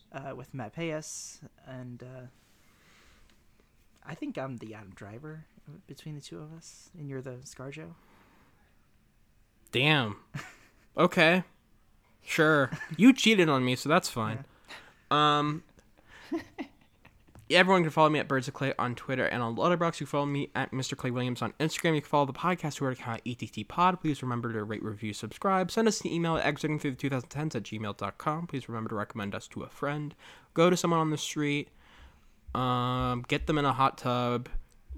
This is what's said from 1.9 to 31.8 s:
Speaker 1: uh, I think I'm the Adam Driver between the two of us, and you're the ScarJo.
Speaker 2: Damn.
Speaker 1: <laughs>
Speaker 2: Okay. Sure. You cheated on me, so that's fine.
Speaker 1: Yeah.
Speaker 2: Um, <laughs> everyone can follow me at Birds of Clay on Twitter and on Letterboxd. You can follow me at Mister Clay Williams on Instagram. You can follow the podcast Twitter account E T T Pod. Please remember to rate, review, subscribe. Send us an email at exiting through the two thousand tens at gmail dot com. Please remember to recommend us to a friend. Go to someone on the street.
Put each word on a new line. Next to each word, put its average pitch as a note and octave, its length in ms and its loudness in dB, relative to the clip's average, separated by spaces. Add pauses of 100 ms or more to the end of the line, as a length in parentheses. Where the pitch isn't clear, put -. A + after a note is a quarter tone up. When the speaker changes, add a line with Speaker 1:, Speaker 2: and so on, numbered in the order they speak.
Speaker 1:
uh, B2+ 240 -18 (1800)
I C#3+ 80 -12
think D4 240 -10
I'm C3+ 200 -8
the G#2+ 160 -12
Adam G#2 200 -18
Driver D3+ 520 -16 (400)
between D3+ 280 -14
the D3 60 -12
two E3 200 -16
of D#3 120 -16
us, - 460 -20
and D3 100 -10
you're C3+ 140 -8
the B2+ 220 -12
ScarJo. D3 500 -14 (1800)
Speaker 2:
Damn. B2+ 440 2 (180)
Speaker 1:
<laughs> - 600 -16
Speaker 2:
Okay. F3 480 6 (800)
Sure. D3+ 500 4 (240)
You A#3 160 10
cheated G#3 360 6
on C3 160 4
me, B2+ 120 2
so - 120 -6
that's F3+ 200 4
fine. A2 360 -4 (680)
Speaker 1:
Yeah. D3 260 4
Speaker 2:
Um, D3 240 -2 (680)
<laughs> E4 60 -2 (1120)
everyone F#3 320 6
can D#3+ 100 2
follow D#3 160 6
me D3+ 100 2
at - 80 -2
Birds C3 220 0
of C#3 60 -10
Clay C#3 260 -2
on A#2+ 160 -2
Twitter B2+ 280 -2
and A#2+ 160 0
on A#2 140 -2
Letterboxd. E3 460 2
You D3 60 -6
can - 40 -12
follow C#3+ 160 0
me C#3+ 300 -2
at C3 160 -2
Mister C3 240 -4
Clay B2+ 160 -4
Williams B2 280 -2
on A2 200 -2
Instagram. D#3+ 340 0
You D3+ 60 2
can - 100 -12
follow C#3+ 160 4
the C3 60 -6
podcast E3 440 -2
Twitter C3+ 140 -2
account A#2 340 -6
E A#2+ 120 -6
T A2+ 100 -8
T G#2+ 160 -8
Pod. F3+ 380 0
Please D3 240 -2
remember A#2+ 280 -4
to G#2+ 120 -2
rate, G#2+ 180 -6
review, G#2 320 -8
subscribe. F#3 560 -2
Send A3+ 160 2
us G#3 140 2
an - 100 -6
email E3 260 -2
at - 80 -2
exiting D3+ 360 0
through D3 100 -2
the B2+ 60 -6
two C#3 140 -2
thousand B2+ 180 -4
tens D3+ 260 -6
at A2+ 80 -4
gmail G#2+ 340 -8
dot - 220 -6
com. D#3+ 300 -4
Please C3 200 -8
remember A2+ 200 -6
to A2+ 80 -6
recommend G2+ 400 -6
us - 120 -10
to - 140 -10
a - 60 -12
friend. D3 480 -6 (380)
Go E3 140 8
to F3+ 80 6
someone E3+ 220 4
on D#3+ 120 4
the D3+ 80 0
street. D3 500 -2 (880)